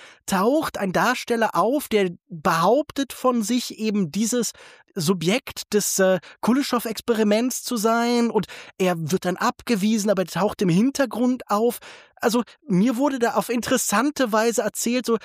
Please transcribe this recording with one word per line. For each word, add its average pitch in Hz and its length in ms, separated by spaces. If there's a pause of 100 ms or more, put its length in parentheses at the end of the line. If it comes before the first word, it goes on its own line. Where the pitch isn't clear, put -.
(260)
taucht 233 520
ein 190 140
Darsteller 226 640
auf, 233 320
der 202 220 (180)
behauptet 190 840
von 247 300
sich 233 360
eben 208 340
dieses 220 400 (460)
Subjekt 180 760
des, - 240
äh, 190 220 (200)
Kuleshov-Experiments 226 1200
zu 247 120
sein 233 540
und 202 160 (320)
er 180 180
wird 165 300
dann 180 100
abgewiesen, 214 720
aber 190 140
er 170 60
taucht 202 340
im 180 80
Hintergrund 247 800
auf. 220 280 (400)
Also 233 260 (220)
mir 220 300
wurde 269 220
da 233 160
auf 208 160
interessante 247 800
Weise 220 300
erzählt, 233 420
so 226 200